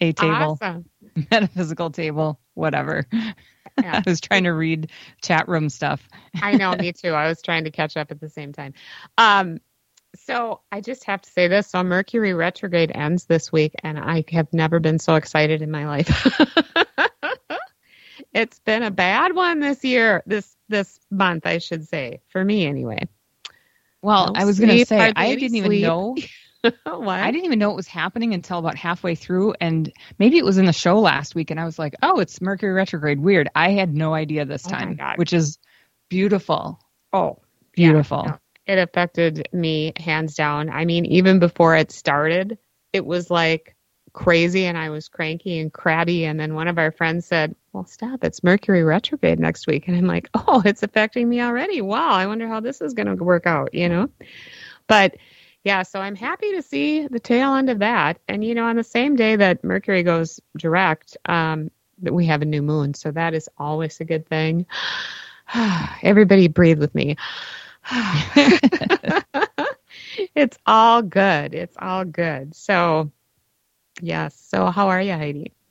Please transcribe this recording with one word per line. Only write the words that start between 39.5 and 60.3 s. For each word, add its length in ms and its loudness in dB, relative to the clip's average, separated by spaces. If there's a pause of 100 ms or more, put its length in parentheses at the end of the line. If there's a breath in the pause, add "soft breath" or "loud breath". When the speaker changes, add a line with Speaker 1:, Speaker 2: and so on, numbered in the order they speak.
Speaker 2:
me 440 -2
hands 380 -4
down. 340 -2
I 160 -4
mean, 220 0
even 320 6
before 380 4
it 140 2
started, 680 -2 (340)
it 140 -2
was, 240 -4
like, 440 0 (380)
crazy, 520 2
and 140 -2
I 120 -6
was 180 -10
cranky 500 -6
and 140 -6
crabby, 520 0
and 160 -4
then 140 -4
one 140 -4
of 100 -2
our 120 2
friends 360 -2
said, 280 0 (200)
"Well, 100 -10
stop, 400 -8
it's 180 -4
Mercury 400 4
retrograde 560 0
next 280 -2
week." 200 -2
And 100 0
I'm 100 2
like, 280 -4
"Oh, 300 2
it's 180 0
affecting 460 -2
me 140 -2
already. 400 -4
Wow, 300 -2
I 140 2
wonder 220 -6
how 120 -6
this 200 -10
is 140 -6
gonna 200 -4
work 320 0
out," 280 -2
you 160 -2
know? 180 0 (800 loud breath)
But, 300 4 (480 soft breath)
yeah, 180 0
so 180 -10
I'm 160 -8
happy 360 -6
to 100 -6
see 460 -4
the 120 -8
tail 360 0
end 120 0
of 120 -2
that. 460 0
And, 160 -6
you 120 -2
know, 100 -2
on 120 -2
the 80 0
same 320 0
day 200 2
that 280 4
Mercury 380 0
goes 380 -2 (160)